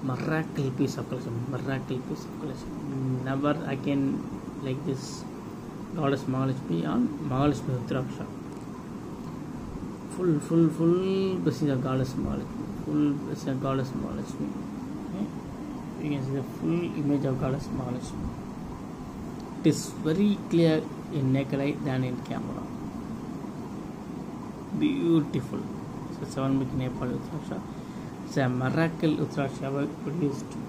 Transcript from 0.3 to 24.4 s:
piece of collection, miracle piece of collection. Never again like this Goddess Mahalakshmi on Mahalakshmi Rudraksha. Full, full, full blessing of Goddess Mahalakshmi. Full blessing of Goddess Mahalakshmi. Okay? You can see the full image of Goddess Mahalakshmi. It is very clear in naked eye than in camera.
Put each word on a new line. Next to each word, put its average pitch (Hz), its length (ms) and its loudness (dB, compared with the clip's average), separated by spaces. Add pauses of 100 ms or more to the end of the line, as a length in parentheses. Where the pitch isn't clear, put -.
piece 131 260 2
of 117 120 -4
collection, 123 400 -2
miracle 131 480 -2 (100)
piece 151 160 -4
of - 160 -8
collection. 131 840 -2
Never 143 320 2 (100)
again 139 560 2 (400)
like 131 220 -2
this - 380 -4 (720)
Goddess 139 280 2
Mahalakshmi 135 640 0
on 240 200 4 (220)
Mahalakshmi 131 500 2
Rudraksha. - 460 -2 (1900)
Full, 175 240 6
full, 165 300 8
full 190 640 4
blessing 156 340 2
of 131 140 2
Goddess 131 300 2
Mahalakshmi. - 720 -2
Full 147 280 4
blessing 147 360 -2
of 131 120 0
Goddess 135 280 2
Mahalakshmi. - 580 -2 (600)
Okay? 202 160 -2 (760)
You 151 80 0
can 135 140 0
see 135 80 0
the 135 100 0
full 170 400 0
image 143 420 2
of 131 160 2
Goddess 139 260 0
Mahalakshmi. 123 640 -2 (1300)
It - 80 6
is - 220 4 (160)
very 196 320 4 (120)
clear 165 320 6 (320)
in 131 200 4
naked 135 260 2
eye 143 240 2
than 131 200 2
in 123 180 0
camera. - 420 -4 (2250)